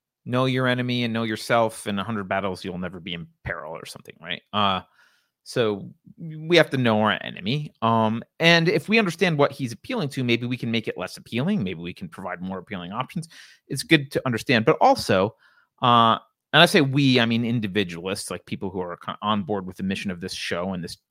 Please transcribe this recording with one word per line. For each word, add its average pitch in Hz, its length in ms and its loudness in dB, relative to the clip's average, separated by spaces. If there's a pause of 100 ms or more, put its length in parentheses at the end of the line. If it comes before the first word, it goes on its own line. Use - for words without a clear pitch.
(240)
"Know 123 220 0
your 131 200 0
enemy 123 380 0
and 113 80 -2
know 113 100 -2
yourself. 113 640 0
In 101 120 -2
a 95 60 -4
hundred 101 240 -6
battles, 98 360 -2
you'll 90 140 -6
never 90 220 -8
be 87 140 -8
in 82 120 -10 (180)
peril," 80 280 -8
or - 140 -14
something, - 340 -20
right? 85 220 -10 (100)
Uh, 180 280 2 (640)
so 107 460 -2 (280)
we 160 380 -2
have 156 140 8
to 143 60 -2
know 113 240 4
our 107 220 2
enemy. 131 580 -6
Um, 113 420 2 (180)
and 165 280 6
if - 200 0
we 220 100 4
understand 175 400 0
what 143 140 4
he's 120 200 -6
appealing 214 380 -6
to, 135 140 -4
maybe 120 220 0
we 123 100 -4
can 117 140 -4
make 113 180 -2
it - 100 -6
less 92 180 -8
appealing. 151 460 -2
Maybe 90 180 -4
we 87 140 -8
can 90 140 -12
provide 90 320 -10
more 95 180 -6
appealing 90 340 -10
options. 139 360 -8 (400)
It's 139 140 -6
good 143 300 2
to - 140 -2
understand. 117 380 2
But 156 160 2
also, 117 560 4 (460)
uh, 117 360 6 (340)
and 151 100 8
I 175 40 10
say 170 140 4
we, 135 400 4
I 117 60 4
mean 117 180 0
individualists, 95 840 -2
like, 90 160 -10
people 98 240 -8
who 92 100 -6
are 87 160 -8
kind - 240 -12
of 104 60 -6
on 104 160 2
board 95 240 -4
with 90 100 -12
the - 60 -10
mission 95 280 -4
of 87 100 -8
this 92 140 -8
show 92 380 -4
and 90 100 -6
this, - 140 -10 (140)